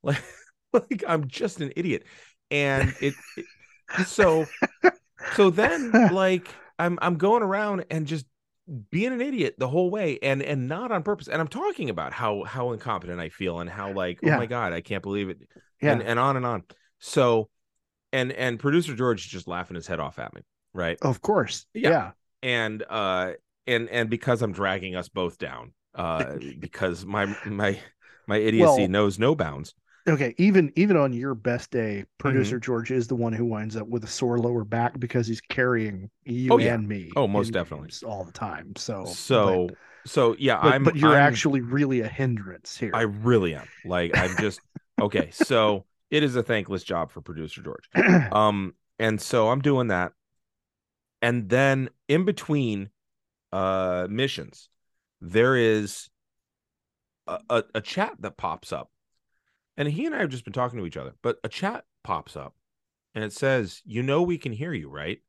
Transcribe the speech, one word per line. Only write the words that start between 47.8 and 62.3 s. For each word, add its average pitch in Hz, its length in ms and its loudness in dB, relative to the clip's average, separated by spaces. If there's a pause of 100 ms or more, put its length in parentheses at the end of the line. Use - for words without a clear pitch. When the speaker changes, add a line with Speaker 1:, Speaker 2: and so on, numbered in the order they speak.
Speaker 2:
<clears throat> 175 380 4
Speaker 1:
Um, 104 420 2 (240)
and 110 220 0
so 113 300 2
I'm 131 100 0
doing 131 280 2
that. 90 240 0 (1080)
And 120 280 0
then 135 420 2 (180)
in 165 160 4
between, 123 640 -2 (640)
uh, 95 560 0
missions, 117 600 -4 (520)
there 110 360 4
is 110 520 2 (1160)
a, 90 140 -8 (100)
a, 117 140 2 (120)
a 110 40 0
chat - 400 -4
that 101 160 -10
pops - 360 -8
up. 64 180 -10 (840)
And 147 120 -4
he 175 180 -4
and 311 80 -4
I - 40 -6
have 165 120 -2
just 127 140 -10
been 107 80 -14
talking 123 260 -4
to 92 80 -6
each 80 100 -10
other, 65 260 -12
but 120 220 -2
a 113 40 -6
chat - 360 -6 (200)
pops - 320 -8